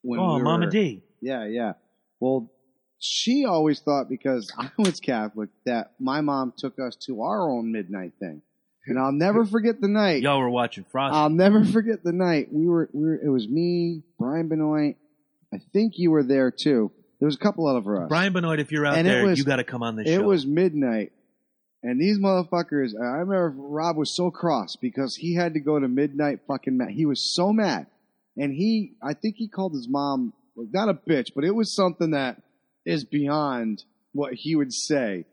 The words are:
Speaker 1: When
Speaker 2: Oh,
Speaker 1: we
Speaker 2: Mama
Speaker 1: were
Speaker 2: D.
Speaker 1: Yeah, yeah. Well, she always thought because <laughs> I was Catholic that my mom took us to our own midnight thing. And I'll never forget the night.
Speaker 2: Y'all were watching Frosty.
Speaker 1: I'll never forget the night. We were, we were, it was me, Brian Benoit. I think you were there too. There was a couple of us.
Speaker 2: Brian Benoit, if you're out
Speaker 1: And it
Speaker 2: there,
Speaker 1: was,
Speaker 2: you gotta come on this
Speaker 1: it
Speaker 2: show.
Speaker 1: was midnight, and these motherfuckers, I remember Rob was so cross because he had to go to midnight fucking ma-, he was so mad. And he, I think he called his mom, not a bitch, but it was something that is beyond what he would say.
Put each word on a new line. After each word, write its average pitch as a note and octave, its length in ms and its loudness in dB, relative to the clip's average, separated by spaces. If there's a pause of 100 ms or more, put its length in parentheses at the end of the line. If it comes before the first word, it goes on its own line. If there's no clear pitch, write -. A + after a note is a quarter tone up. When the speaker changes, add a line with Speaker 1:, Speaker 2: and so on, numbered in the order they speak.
Speaker 1:
When B2 180 -4
Speaker 2:
Oh, E3+ 160 2
Speaker 1:
we B2+ 60 2
Speaker 2:
Mama E3+ 240 2
Speaker 1:
were D#3+ 40 -2
Speaker 2:
D. F#3 320 0 (200)
Speaker 1:
Yeah, A#2+ 240 -6
yeah. A2+ 280 -4 (460)
Well, B2+ 320 0 (460)
she C4 480 0
always D#3 340 2
thought C#3 300 0
because B2+ 440 -2
<laughs> - 40 -12
I B2+ 180 -8
was F#3 240 2
Catholic G#2+ 480 -4 (160)
that A#2+ 340 -4
my C3 220 -2
mom C3+ 380 -2
took C3+ 200 -8
us B2+ 160 -8 (120)
to A#2 160 -8
our F#3 280 -2
own A2+ 220 -2
midnight F#2+ 480 -8
thing. D#2+ 220 -10 (440)
And B2 120 -2
I'll C3+ 140 0
never G3+ 340 2
forget G#3+ 340 0
the G3 80 0
night. G3+ 340 2
Speaker 2:
Y'all C#3 180 2
were B2 100 2
watching A#2+ 400 -2
Frosty. C#3 260 0
Speaker 1:
I'll D3+ 140 4
never G3 340 6
forget G#3+ 380 0
the E3+ 100 -2
night. F3 400 2
We D#3 140 2
were, E3+ 260 2
we D3 120 -2
were, D#3+ 100 2
it D3+ 160 -2
was A#2 180 2
me, E3+ 540 0 (160)
Brian D#3 300 -2
Benoit. D3+ 480 0 (580)
I F#2+ 40 -10 (140)
think G#3+ 240 2
you E3+ 140 4
were D#3 140 6
there C3 260 2
too. A#2+ 400 2 (300)
There C#3+ 60 4
was D3+ 100 2
a - 20 -20
couple E3 300 0
of A#2+ 180 0
us. F#2+ 220 -2
Speaker 2:
Brian F3+ 240 2
Benoit, E3 260 0
if D3 140 -4
you're D3 140 0
out C#3+ 100 2
Speaker 1:
And E3 100 4
it F#3+ 40 6
Speaker 2:
there, B2 160 4
Speaker 1:
was, F3 120 4
Speaker 2:
you C#3 60 0
gotta C3 200 2
come A#2+ 180 -6
on A2+ 140 -4
this A2 120 -2
Speaker 1:
it E3+ 80 4
Speaker 2:
show. G3+ 60 2
Speaker 1:
was F3+ 240 2
midnight, C#3+ 680 0 (720)
and B2 180 -2
these G3+ 180 2
motherfuckers, E3+ 840 0
I B2 180 -4
remember F3 380 0
Rob D3+ 400 -4
was D3 200 -4
so F3+ 140 0
cross C3+ 460 -2
because B2+ 400 -4
he E3+ 180 -4
had E3+ 200 0
to D3+ 60 -2
go D3 180 0
to C3+ 100 0
midnight C#3+ 600 -2
fucking C3 300 -2
ma-, A#2+ 80 0
he B2 200 -2
was - 280 -2
so F#3 180 2
mad. E3+ 340 0 (500)
And C#3 180 -2
he, G#3+ 480 0
I C#3+ 120 -6
think G#3+ 220 -4
he A3 120 -6
called F#3+ 240 -4
his B2+ 160 -8
mom, C3+ 440 -2 (240)
not C#3+ 320 -2
a F#3 60 0
bitch, C#3+ 400 -2
but C#3 100 -2
it G3 100 2
was A3 200 0
something F3 380 0
that C3+ 280 -2 (460)
is D#3+ 180 -2
beyond C#3+ 800 -2 (280)
what C#3 220 -4
he D#3 220 -2
would C#3 160 0
say. A2+ 600 -2